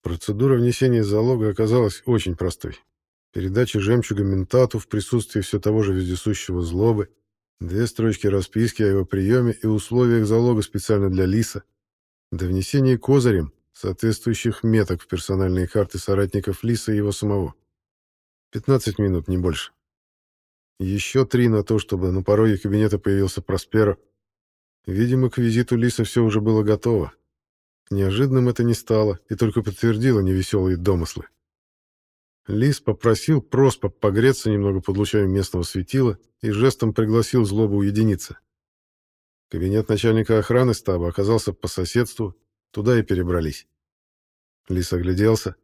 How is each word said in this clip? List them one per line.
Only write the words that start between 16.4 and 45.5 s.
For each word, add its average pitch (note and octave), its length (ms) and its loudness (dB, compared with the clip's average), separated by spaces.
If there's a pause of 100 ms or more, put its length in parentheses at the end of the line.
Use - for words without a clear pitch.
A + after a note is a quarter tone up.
Лиса A2+ 300 -2
и G#2 40 0
его G#2 140 0
самого. G2+ 440 -2 (960)
Пятнадцать A#2 480 -2
минут, F#2 280 0
не F#2 100 -2
больше. F2 340 -4 (1080)
Еще G2+ 460 -2
три B2 220 2
на G#2+ 160 2
то, A2 160 0
чтобы F#2 320 -2
на F#2+ 100 -2
пороге G#2 360 4
кабинета G#2 420 0
появился G2 420 -2
Просперо. G#2 560 0 (880)
Видимо, A#2+ 440 0
к - 80 -6
визиту A#2+ 400 0
Лиса A#2 260 0
все A#2 200 0
уже G#2+ 180 2
было G#2+ 200 2
готово. G#2 520 0 (760)
Неожиданным B2 600 0
это A#2 140 -2
не A#2 100 2
стало G#2+ 460 0 (100)
и A2 60 -4
только A2+ 260 0
подтвердило A2 580 0
невеселые F#2 580 0
домыслы. F2 500 -2 (1200)
Лис A#2+ 340 0
попросил A#2 600 0
Проспа B2 480 2
погреться A2 600 2
немного G2+ 320 0
под G2 160 -4
лучами G#2 300 0
местного F#2+ 360 -2
светила G#2+ 560 -2 (220)
и A2+ 100 -4
жестом A2+ 420 0
пригласил A2+ 520 2
Злобу G2+ 320 0
уединиться. G2+ 600 -2 (1120)
Кабинет G2 380 0
начальника A2 520 2
охраны A#2+ 340 2
стаба F2 340 -2
оказался G2+ 460 0
по - 140 -10
соседству, G#2 680 -4 (360)
туда A2+ 280 0
и G#2+ 40 0
перебрались. F2 640 -2 (1000)
Лис F2+ 240 -4
огляделся. F#2 720 0